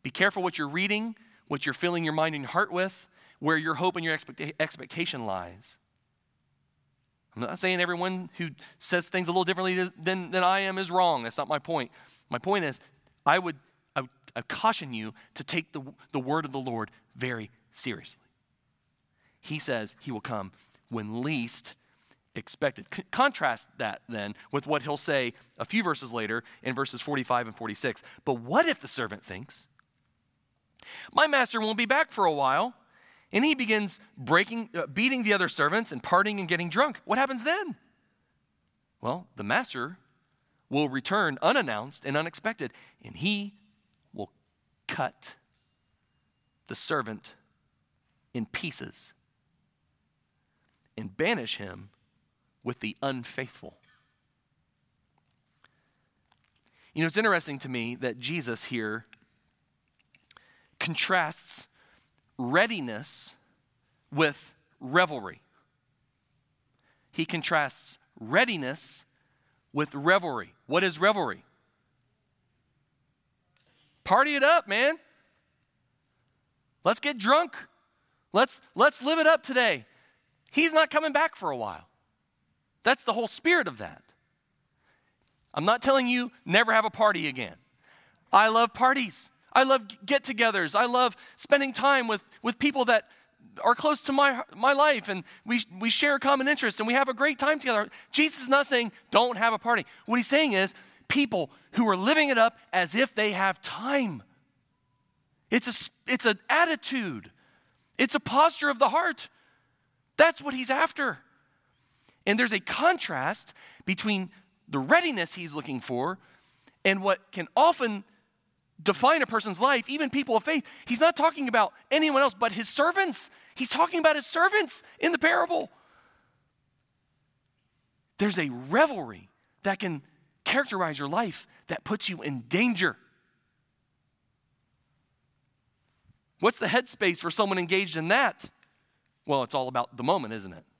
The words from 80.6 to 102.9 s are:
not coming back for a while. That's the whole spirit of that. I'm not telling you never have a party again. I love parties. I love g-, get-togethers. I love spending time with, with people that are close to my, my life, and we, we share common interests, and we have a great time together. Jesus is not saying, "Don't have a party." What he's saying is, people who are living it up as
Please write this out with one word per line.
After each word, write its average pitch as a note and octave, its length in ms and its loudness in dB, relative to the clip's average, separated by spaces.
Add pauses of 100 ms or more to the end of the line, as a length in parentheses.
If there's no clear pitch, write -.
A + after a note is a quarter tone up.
not D#4 160 6
coming D4+ 220 0
back D4+ 240 2
for E3 160 -4
a C3 60 -4
while. F#2+ 300 -8 (960)
That's C4 200 2
the A3+ 100 -2
whole A3+ 140 -2
spirit D#4+ 400 2
of A#2 120 -10
that. E2 240 -14 (1500)
I'm D#3 120 -2
not A#3 160 4
telling C4+ 240 4
you B3 260 0 (140)
never A3 260 4
have A3 140 4
a A3 60 0
party G3 360 2
again. B2+ 280 -8 (760)
I G#3+ 180 8
love A3+ 240 4
parties. B3+ 580 0 (200)
I C4 120 6
love C4 240 2
g-, - 180 -20
get-togethers. A3 680 0
I A3+ 100 4
love B3 300 2 (200)
spending C#4 380 2
time C4 340 2
with, G#3+ 160 -2 (200)
with A#3 160 -4
people C4+ 260 0
that A3+ 240 2 (540)
are A#3 100 6
close D4 300 2
to C#4 100 -2
my, C4+ 300 4 (120)
my B3 180 4
life, C#4 360 4
and F#3 140 -4 (220)
we, A#3 160 0 (180)
we A#3 100 -2
share C#4+ 300 2
common C4+ 280 2
interests, C4 320 0
and G#3+ 60 0
we A#3+ 80 0
have C4+ 160 2
a B3+ 40 -4
great C#4 260 0
time D4 180 2
together. A3+ 320 -2 (220)
Jesus D4+ 320 2
is B3 60 -4
not C#4 180 4
saying, A#3 240 0 (200)
"Don't A#3+ 260 4
have A3+ 160 2
a G#3 40 -2
party." A#3 280 0 (200)
What A3+ 120 2
he's A#3 100 2
saying C#4+ 260 4
is, F#3+ 220 2 (320)
people G#3+ 420 0 (220)
who A#3 180 4
are F#3+ 80 4
living C#4+ 320 4
it B3 80 4
up A3+ 200 6 (140)
as F3 240 0